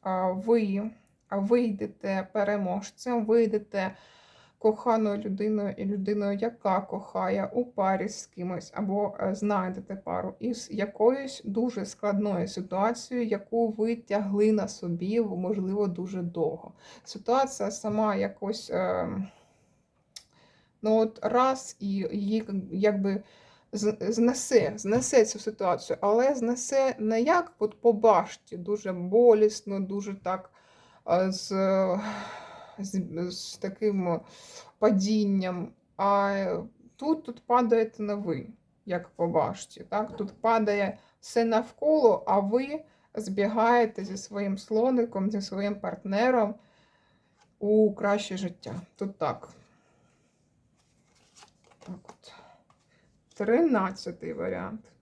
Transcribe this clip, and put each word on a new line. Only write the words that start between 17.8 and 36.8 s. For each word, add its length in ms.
якось, 540
е, 400
ну, 160
от 240
раз 580
і 80
її, 580
якби, 520
з-, 260
знесе, 640
знесе 500
цю 140
ситуацію, 640
але 340
знесе 640
не 220
як 380
от 220
по 120
башті, 640
дуже 360
болісно, 840
дуже 340
так, 380
е, 220
з, 180
з, 220
з 260
таким 640
падінням, 920
а 480